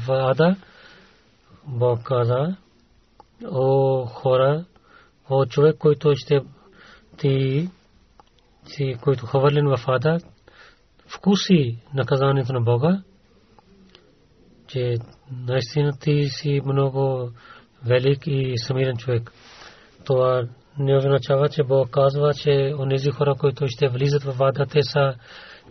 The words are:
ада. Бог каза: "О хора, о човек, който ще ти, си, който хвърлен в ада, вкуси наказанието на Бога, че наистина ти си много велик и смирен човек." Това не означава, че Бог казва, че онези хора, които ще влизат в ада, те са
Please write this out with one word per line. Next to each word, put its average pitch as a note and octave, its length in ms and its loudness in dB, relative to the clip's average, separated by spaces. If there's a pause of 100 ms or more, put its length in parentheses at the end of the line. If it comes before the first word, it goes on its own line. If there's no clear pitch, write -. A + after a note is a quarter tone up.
ада. C3 480 2 (1120)
Бог A#2+ 360 -2
каза: C3 540 0 (920)
"О C3+ 560 2
хора, C3 580 2 (680)
о C3+ 160 2
човек, D3+ 320 4
който D3 380 2
ще C#3 240 0 (760)
ти, C3+ 520 0 (960)
си, C3+ 380 -6
който B2+ 240 -2
хвърлен C#3+ 420 2
в C3 180 0
ада, C#3 320 0 (880)
вкуси D#3+ 720 0 (160)
наказанието C3+ 580 0
на B2+ 80 -2
Бога, C3 420 0 (1600)
че B2 300 -4 (340)
наистина C3 680 -2
ти D3 280 0
си C#3 380 -2
много C3+ 640 -2 (540)
велик B2+ 420 0
и C3+ 320 -2
смирен C3 380 -2
човек." A#2 360 -4 (720)
Това B2+ 380 2 (360)
не C#3 180 2
означава, C#3 520 2
че D3 140 -2
Бог C3 280 2
казва, C#3+ 440 2
че C#3 440 0
онези C3+ 320 -2
хора, C#3 280 0
които C#3 300 -2
ще C3+ 200 -2
влизат C#3 340 0
в C3 200 -4
ада, C3+ 240 0
те D3 160 0
са C#3 320 0 (560)